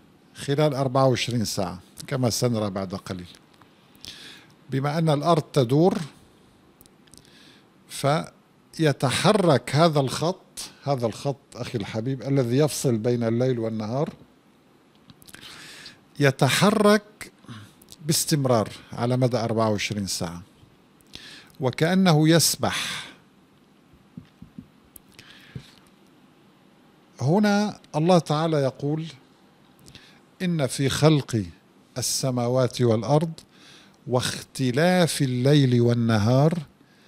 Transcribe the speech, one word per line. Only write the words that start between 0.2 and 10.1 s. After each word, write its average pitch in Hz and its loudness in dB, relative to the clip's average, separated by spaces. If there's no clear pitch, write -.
خلال 143 0
أربعة 135 2
وعشرين 117 0
ساعة 92 -6
كما 127 -2
سنرى 107 -2
بعد 98 -8
قليل. 90 -12
بما 139 -2
أن 160 2
الأرض 151 2
تدور 147 2
فيتحرك 151 0
هذا 151 4
الخط، - -6